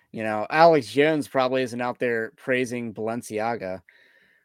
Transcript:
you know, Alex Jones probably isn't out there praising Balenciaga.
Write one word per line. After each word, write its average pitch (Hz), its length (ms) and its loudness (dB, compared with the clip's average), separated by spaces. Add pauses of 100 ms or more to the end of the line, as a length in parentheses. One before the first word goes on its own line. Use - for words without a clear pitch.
(120)
you 113 120 -8
know, 107 260 -2
Alex 156 420 6
Jones 147 360 2
probably 131 360 0
isn't 120 180 -6
out 123 160 -4
there 117 380 -2
praising 123 580 -4
Balenciaga. 110 880 -4 (640)